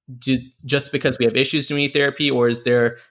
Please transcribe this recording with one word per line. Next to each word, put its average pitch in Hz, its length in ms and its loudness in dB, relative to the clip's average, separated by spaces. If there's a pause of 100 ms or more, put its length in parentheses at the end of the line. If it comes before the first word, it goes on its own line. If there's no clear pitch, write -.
(200)
do, 131 180 0 (260)
just 135 300 -2
because 139 240 -2
we 120 80 2
have 110 100 2
issues, 135 320 0
do 147 80 -4
we 143 60 0
need 139 120 -2
therapy? 143 360 0
Or 123 180 2
is 117 160 -2
there 120 340 2 (120)